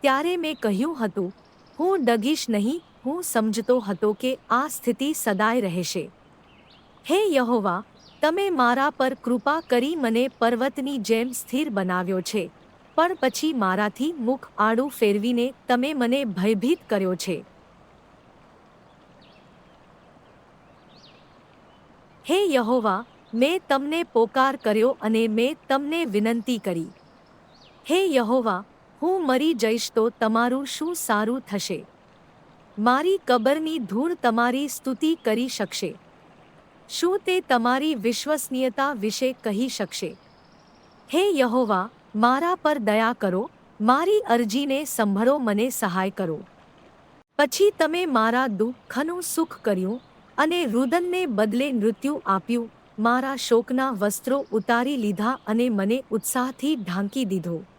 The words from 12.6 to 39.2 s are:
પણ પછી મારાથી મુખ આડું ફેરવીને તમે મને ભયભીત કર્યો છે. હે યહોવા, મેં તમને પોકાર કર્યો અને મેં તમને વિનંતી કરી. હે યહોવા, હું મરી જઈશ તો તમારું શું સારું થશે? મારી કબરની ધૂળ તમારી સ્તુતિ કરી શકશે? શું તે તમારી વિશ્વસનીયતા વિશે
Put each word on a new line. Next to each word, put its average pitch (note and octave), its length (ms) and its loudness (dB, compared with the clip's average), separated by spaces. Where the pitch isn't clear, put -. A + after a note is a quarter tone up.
પણ F4 200 2
પછી D4+ 380 -2
મારાથી G#3 600 0
મુખ C4 440 -4
આડું A3+ 320 2
ફેરવીને A#3+ 640 0
તમે B3+ 260 2
મને C4 320 0
ભયભીત G#3+ 540 0
કર્યો F#3+ 260 0
છે. F3 300 -6
હે F#4 240 2
યહોવા, A3+ 520 0
મેં C#4+ 360 2
તમને C#4+ 340 0
પોકાર C4 520 2
કર્યો A3 460 0
અને A3 260 2
મેં A#3 300 0
તમને D4 360 0
વિનંતી A3+ 520 0
કરી. E3+ 280 -4
હે F4 240 2
યહોવા, A3+ 520 0
હું F4 260 0
મરી C4+ 260 2
જઈશ A3+ 380 0
તો A3+ 180 2
તમારું A#3+ 560 0
શું E4 300 -6
સારું A3 460 -2
થશે? F#3+ 440 -6
મારી D4 480 2
કબરની D4 520 2
ધૂળ A#3+ 340 -2
તમારી B3 540 0
સ્તુતિ D#4 580 -2
કરી A#3 220 0
શકશે? F#3+ 480 -6
શું F#4 360 0
તે F#4 160 0
તમારી C4 540 2
વિશ્વસનીયતા C4 960 -2
વિશે A3+ 500 -2